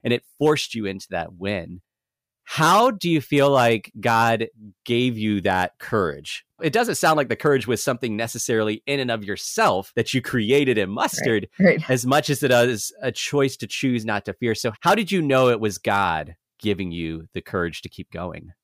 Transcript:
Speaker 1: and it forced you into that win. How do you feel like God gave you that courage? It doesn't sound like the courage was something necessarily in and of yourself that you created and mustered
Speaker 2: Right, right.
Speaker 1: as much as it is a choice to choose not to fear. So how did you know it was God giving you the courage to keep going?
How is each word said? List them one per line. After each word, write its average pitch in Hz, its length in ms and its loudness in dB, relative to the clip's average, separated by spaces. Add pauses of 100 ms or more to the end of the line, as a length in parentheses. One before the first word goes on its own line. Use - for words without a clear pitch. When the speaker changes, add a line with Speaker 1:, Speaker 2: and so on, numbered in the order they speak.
Speaker 1:
and 120 100 0
it - 100 -2 (140)
forced 147 380 0
you 110 100 -4
into 98 240 -8
that 85 240 -6
win. 87 480 -6 (600)
How 196 480 4
do 180 180 -4
you 160 100 2
feel 139 300 2
like 120 500 2
God 113 480 2 (380)
gave 120 320 0
you 104 240 0
that 92 380 0
courage? 78 680 -4 (160)
It 160 100 -2
doesn't 233 240 0
sound 160 220 2
like 139 100 0
the 117 80 -2
courage 135 320 2
was 117 160 -2
something 120 320 -2
necessarily 110 720 -2
in 139 160 -2
and 123 100 -2
of 110 120 -4
yourself 101 720 -2
that 117 180 -2
you 127 80 2
created 123 560 2
and 98 140 0
mustered 110 580 -2 (100)
Speaker 2:
Right, 180 200 6
right. 156 100 -8
Speaker 1:
as 123 160 0
much 143 240 2
as 143 140 -2
it 127 80 2
is 120 500 2
a 131 100 -2
choice 135 460 -2
to 113 100 -10
choose 120 380 -2
not 104 200 -4
to 101 80 -6
fear. 113 220 -2
So 117 240 -4
how 185 160 4
did 202 160 -2
you 185 100 2
know 131 280 4
it 117 100 2
was 107 180 -2
God 90 580 -2 (240)
giving 95 320 -4
you 82 420 -8
the - 80 -8
courage 87 400 -6
to - 80 -16
keep - 220 -18
going? 85 420 -12 (100)